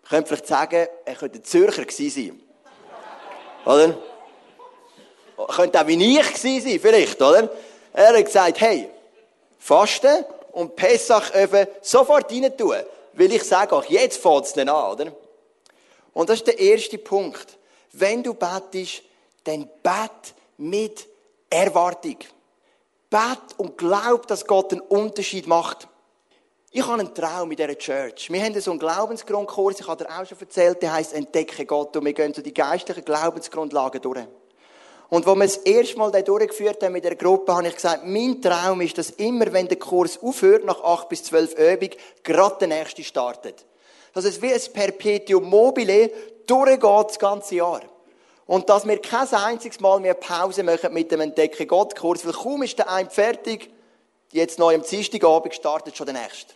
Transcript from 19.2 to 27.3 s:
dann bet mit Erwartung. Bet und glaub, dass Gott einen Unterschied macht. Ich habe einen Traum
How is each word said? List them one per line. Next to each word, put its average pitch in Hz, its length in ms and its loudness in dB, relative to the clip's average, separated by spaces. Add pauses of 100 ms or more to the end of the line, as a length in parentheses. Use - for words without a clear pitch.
dann 156 260 -8 (140)
bet 214 500 -4 (240)
mit 208 500 -6 (420)
Erwartung. 175 680 0 (920)
Bet 233 480 -2
und 175 200 -10
glaub, 208 500 0
dass - 180 -6
Gott 190 260 2
einen 175 100 -4
Unterschied 202 680 -4
macht. 165 400 -2 (840)
Ich 254 140 -4
habe 233 140 -4
einen 185 140 -6
Traum 165 380 -8